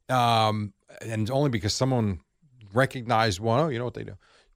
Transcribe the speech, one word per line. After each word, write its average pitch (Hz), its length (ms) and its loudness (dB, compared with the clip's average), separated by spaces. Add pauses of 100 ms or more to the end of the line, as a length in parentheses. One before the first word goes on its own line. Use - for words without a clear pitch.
Um, 110 640 2 (280)
and 110 300 -4
only 135 200 0
because 107 240 -2
someone 117 460 0 (520)
recognized 113 680 0
one, 113 200 2
"Oh, 165 80 0
you 117 100 -4
know 123 60 -6
what 117 100 -8
they 110 100 -10
do." 101 120 -14 (400)